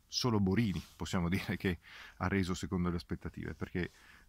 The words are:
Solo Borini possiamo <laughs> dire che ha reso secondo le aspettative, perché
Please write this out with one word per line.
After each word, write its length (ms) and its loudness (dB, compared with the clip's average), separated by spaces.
Solo 240 2
Borini 420 2
possiamo 320 0
<laughs> 20 2
dire 280 0
che 220 0
ha 120 0
reso 240 2
secondo 360 -2
le 60 0
aspettative, 580 -6
perché 380 -4